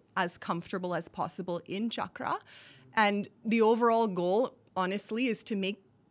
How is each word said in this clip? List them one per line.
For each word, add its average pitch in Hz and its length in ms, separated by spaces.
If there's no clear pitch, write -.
as 180 220
comfortable 180 560
as 170 140
possible 180 580
in 214 240
Chakra. - 480
And 202 340
the 226 180
overall 226 440
goal, 185 480
honestly, 202 500
is 226 180
to 214 120
make 196 260